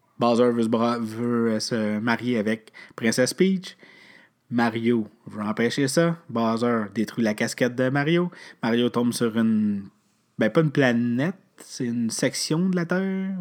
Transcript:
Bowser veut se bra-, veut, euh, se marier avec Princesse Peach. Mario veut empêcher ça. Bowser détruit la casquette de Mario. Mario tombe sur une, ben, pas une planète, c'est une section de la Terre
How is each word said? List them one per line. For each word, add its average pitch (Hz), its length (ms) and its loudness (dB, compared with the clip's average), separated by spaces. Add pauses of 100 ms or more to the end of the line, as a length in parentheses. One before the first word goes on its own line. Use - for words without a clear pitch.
(180)
Bowser 120 340 4
veut 117 100 0
se 113 60 2
bra-, 117 320 0
veut, 117 520 -2
euh, 110 60 0
se 107 400 -2
marier 117 400 -2
avec 110 320 -2 (240)
Princesse 123 400 0
Peach. 185 420 0 (760)
Mario 117 580 0 (180)
veut 104 160 -10
empêcher 117 460 0
ça. 170 300 2 (100)
Bowser 113 560 0 (100)
détruit 113 300 -2
la 107 100 2
casquette 120 400 -2
de 127 140 0
Mario. 160 420 0 (320)
Mario 120 280 2
tombe 120 220 0
sur 113 240 -2
une, 107 520 2 (500)
ben, 110 120 2
pas 165 100 4
une 156 100 4
planète, 123 640 2 (220)
c'est - 300 -10
une 117 240 -2
section 156 580 -2
de 185 80 0
la 170 100 0
Terre 190 540 -2